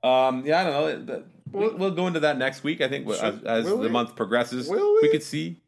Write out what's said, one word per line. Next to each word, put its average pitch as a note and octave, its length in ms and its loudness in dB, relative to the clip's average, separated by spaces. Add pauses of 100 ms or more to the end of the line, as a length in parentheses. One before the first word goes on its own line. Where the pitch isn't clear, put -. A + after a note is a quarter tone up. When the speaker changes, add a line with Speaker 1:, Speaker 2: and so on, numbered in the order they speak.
Speaker 1:
Um, C3 440 2
yeah, D#3+ 160 2
I - 20 2
don't D#3+ 80 0
know. D3 320 -2 (120)
The, - 80 -12 (280)
Speaker 2:
Well, G3+ 200 0
Speaker 1:
we, - 40 -10
we'll F#3+ 140 -2
go F3+ 160 -2
into E3 140 -2
that D3 180 2
next B2+ 260 -4
week. D#3 160 -2
I C3+ 80 2
think C3+ 180 -4
Speaker 2:
Should, G#2 160 -2
Speaker 1:
as, G#2+ 220 -2
as A2+ 220 0
Speaker 2:
will G3+ 100 0
Speaker 1:
the B3 80 -2
Speaker 2:
we? A#2 60 0
Speaker 1:
month A#2+ 260 -2
progresses, A#2+ 500 -2
Speaker 2:
Will G3+ 280 2
we? A4 80 6
Speaker 1:
we D3+ 80 6
could D3+ 120 2
see. E3 460 -8